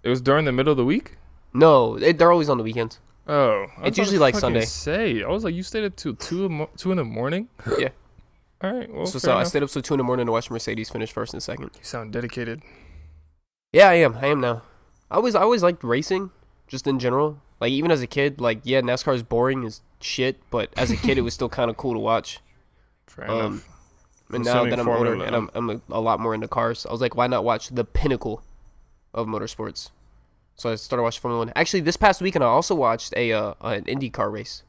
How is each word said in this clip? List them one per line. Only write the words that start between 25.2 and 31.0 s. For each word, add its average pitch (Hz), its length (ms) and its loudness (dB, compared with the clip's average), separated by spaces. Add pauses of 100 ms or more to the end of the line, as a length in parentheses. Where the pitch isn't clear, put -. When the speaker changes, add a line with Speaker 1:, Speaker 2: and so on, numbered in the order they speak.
Speaker 2:
and - 100 -4
I'm, 110 180 -2
I'm 117 160 -4
a, 104 120 -8 (160)
a 110 40 -2
lot 113 180 0
more 113 140 -2
into 110 140 -6
cars, 117 400 -4
I - 40 -8
was 117 100 -6
like, 123 140 -2
"Why 120 120 2
not 123 160 0
watch 113 260 -2
the 127 160 -4
pinnacle 120 560 -2 (720)
of 110 140 -4
motorsports?" 107 640 -8 (640)
So 117 160 -6
I 110 40 -2
started 120 280 -4